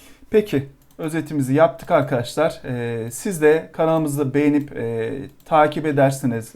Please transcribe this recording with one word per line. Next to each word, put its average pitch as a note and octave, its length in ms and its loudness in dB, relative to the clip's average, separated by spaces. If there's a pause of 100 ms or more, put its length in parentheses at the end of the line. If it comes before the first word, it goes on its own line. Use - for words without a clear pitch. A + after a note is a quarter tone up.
(300)
Peki, D#3 380 0 (300)
özetimizi D3+ 560 -2
yaptık E3 360 2
arkadaşlar. C#3 760 0
Ee, A#2 460 -6
siz F3 320 -6
de D3+ 300 4
kanalımızı D3+ 600 0
beğenip, C#3+ 420 2
e, A#2 360 -4 (320)
takip D3+ 420 2
edersiniz C3+ 680 0